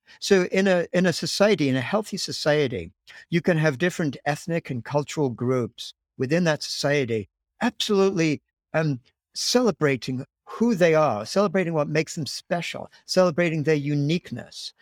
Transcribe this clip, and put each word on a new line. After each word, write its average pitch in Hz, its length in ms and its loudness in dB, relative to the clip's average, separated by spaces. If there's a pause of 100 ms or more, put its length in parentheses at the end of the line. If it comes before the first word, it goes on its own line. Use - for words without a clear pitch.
(200)
So 190 320 4
in 190 140 2
a, 180 260 2
in 180 140 4
a 170 60 4
society, 165 560 2
in 131 80 2
a 131 40 0
healthy 196 380 -4
society, 131 760 -2 (380)
you 165 100 2
can 175 160 2
have 156 220 2
different 170 380 -2 (100)
ethnic 156 440 -4
and 123 140 -6
cultural 143 460 -2
groups 123 640 -4 (240)
within 143 260 0
that 156 180 2
society, 127 640 -2 (320)
absolutely, 190 840 0 (300)
um, 151 280 0 (340)
celebrating 143 880 0 (220)
who 233 280 0
they 165 200 4
are, 120 320 2
celebrating 185 480 0
what 147 140 0
makes 151 260 -2
them 151 120 -6
special, - 600 -8 (180)
celebrating 170 560 2
their 156 120 2
uniqueness, 147 1080 -4